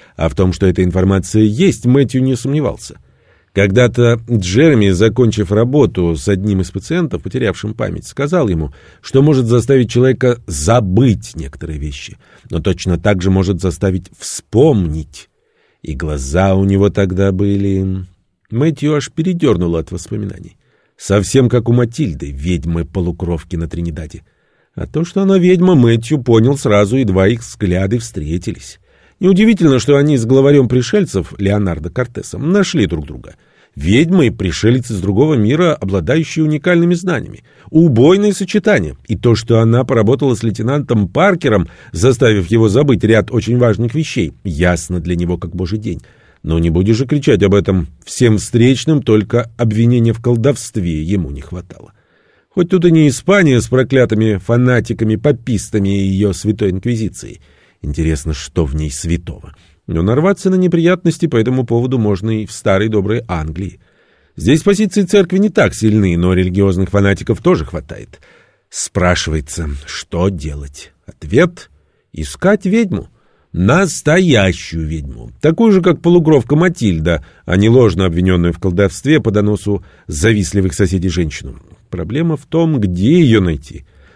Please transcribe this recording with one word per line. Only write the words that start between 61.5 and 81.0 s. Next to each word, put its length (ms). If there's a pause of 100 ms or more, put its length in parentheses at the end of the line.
поводу 340
можно 440
и 40
в 60
старой 380
доброй 360
Англии. 540 (560)
Здесь 260
позиции 400
церкви 360
не 100
так 260
сильны, 420
но 160
религиозных 580
фанатиков 520
тоже 220
хватает. 560 (500)
Спрашивается, 1000 (160)
что 440
делать? 640 (140)
Ответ: 640 (420)
искать 540
ведьму. 420 (440)
Настоящую 1300
ведьму. 540
Такую 320
же, 80
как 220
полукровка 540
Матильда, 680 (220)
а 100
не 140
ложно 340
обвинённую 480
в 60
колдовстве 600
по 120
доносу 520 (260)
завистливых 640
соседей 340